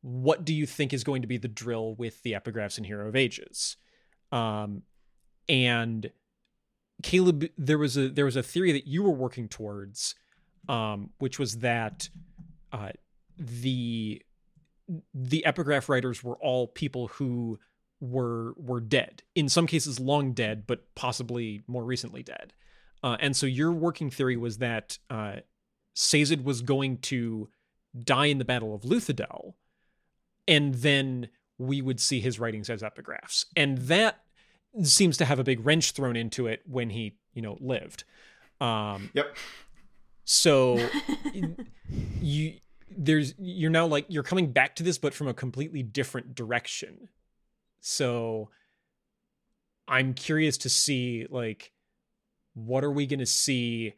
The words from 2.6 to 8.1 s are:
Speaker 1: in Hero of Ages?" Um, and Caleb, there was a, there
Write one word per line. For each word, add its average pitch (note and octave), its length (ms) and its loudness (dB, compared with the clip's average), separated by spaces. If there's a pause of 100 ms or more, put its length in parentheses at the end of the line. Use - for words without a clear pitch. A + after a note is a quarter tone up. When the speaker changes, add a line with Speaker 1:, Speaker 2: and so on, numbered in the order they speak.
Speaker 1:
in G#2+ 60 -8
Hero G#2 240 -8
of G#2+ 80 0
Ages?" - 600 0 (560)
Um, G#2+ 520 -2 (680)
and A#2 600 2 (920)
Caleb, F3 420 4 (140)
there D3+ 200 2
was C#3+ 200 2
a, C3+ 100 4
there C#3+ 160 2